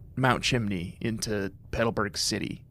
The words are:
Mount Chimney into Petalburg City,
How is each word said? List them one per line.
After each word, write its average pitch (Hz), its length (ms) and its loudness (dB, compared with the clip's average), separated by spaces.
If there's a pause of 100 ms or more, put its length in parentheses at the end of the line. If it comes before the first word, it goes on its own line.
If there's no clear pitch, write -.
(160)
Mount 127 280 4
Chimney 101 580 0
into 110 500 -2 (200)
Petalburg 113 460 0
City, - 540 -2